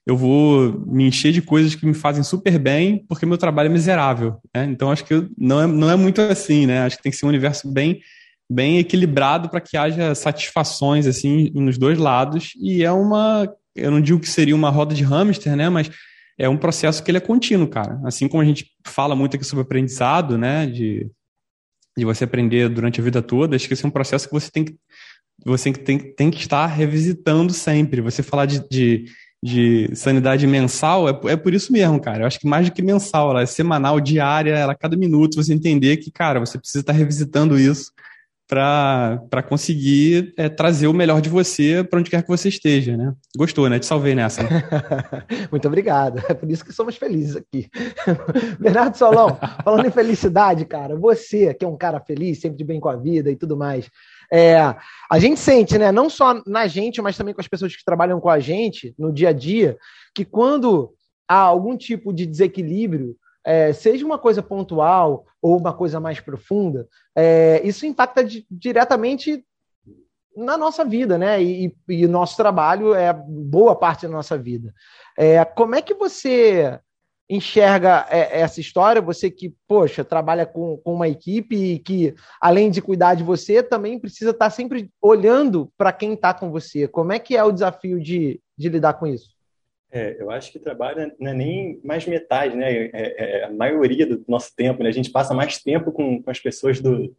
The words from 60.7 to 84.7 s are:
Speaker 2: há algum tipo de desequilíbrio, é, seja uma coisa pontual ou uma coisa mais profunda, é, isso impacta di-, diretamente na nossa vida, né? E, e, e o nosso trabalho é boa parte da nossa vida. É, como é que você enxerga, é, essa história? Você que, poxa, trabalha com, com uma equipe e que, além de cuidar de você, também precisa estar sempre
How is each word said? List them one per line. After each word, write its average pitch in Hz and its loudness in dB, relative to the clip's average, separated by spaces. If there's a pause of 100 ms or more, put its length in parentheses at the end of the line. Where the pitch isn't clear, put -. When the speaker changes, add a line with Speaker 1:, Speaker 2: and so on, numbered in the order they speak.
Speaker 2:
há 180 4
algum 190 2
tipo 208 -8
de 175 -4
desequilíbrio, 165 -4 (300)
é, 156 2
seja 226 0
uma 302 -4
coisa 208 0
pontual 175 0 (160)
ou 175 4
uma 170 -2
coisa 165 -6
mais 160 -8
profunda, 151 -6 (280)
é, 160 6
isso 202 -6
impacta 254 0
di-, 214 -10
diretamente 247 -2 (920)
na 254 -4
nossa 320 -2
vida, 226 0
né? 196 0
E, 180 -2 (220)
e, 180 -4
e 175 4
o 170 6
nosso 175 0
trabalho 202 2
é 180 2
boa 151 2
parte 170 -2
da 165 -8
nossa 151 -6
vida. 117 -10 (420)
É, 160 6
como 226 0
é 311 0
que 403 -4
você 226 2 (520)
enxerga, 190 4
é, 160 0
essa 165 -2
história? 202 2
Você 175 -4
que, 180 -14 (140)
poxa, 165 2
trabalha 165 -2
com, 165 -8
com 170 -6
uma 170 -2
equipe 208 -6
e 185 -2
que, 175 -4 (260)
além 190 4
de 185 -4
cuidar 180 2
de 165 -4
você, 185 0
também 226 -6
precisa 220 -6
estar 220 0
sempre 247 -8 (100)